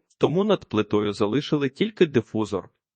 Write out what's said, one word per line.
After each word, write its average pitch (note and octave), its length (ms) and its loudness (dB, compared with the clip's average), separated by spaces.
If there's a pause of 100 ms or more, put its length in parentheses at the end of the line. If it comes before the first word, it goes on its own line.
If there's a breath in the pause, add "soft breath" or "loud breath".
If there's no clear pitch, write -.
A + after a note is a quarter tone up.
(180)
тому E3+ 260 0
над G#3 200 0
плитою G#2 480 0
залишили C3 560 -2
тільки F#3+ 380 0
дифузор. G#2+ 640 -2 (280)